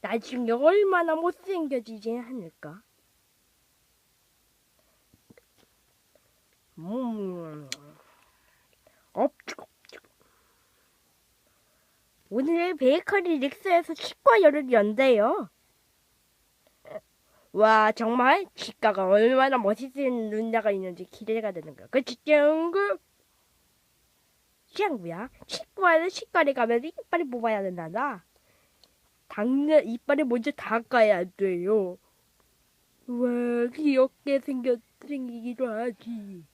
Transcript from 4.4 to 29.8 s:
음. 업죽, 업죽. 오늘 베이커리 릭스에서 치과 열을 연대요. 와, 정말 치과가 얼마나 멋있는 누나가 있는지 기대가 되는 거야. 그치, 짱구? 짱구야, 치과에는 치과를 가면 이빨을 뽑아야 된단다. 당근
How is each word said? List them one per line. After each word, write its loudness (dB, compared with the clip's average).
음. -10
업죽, -6
업죽. -20
오늘 -2
베이커리 0
릭스에서 -2
치과 2
열을 4
연대요. 4
와, 6
정말 2
치과가 -2
얼마나 4
멋있는 -2
누나가 -2
있는지 -6
기대가 -6
되는 -16
거야. -20
그치, -4
짱구? 2
짱구야, -6
치과에는 0
치과를 -2
가면 0
이빨을 -6
뽑아야 -4
된단다. -8
당근 2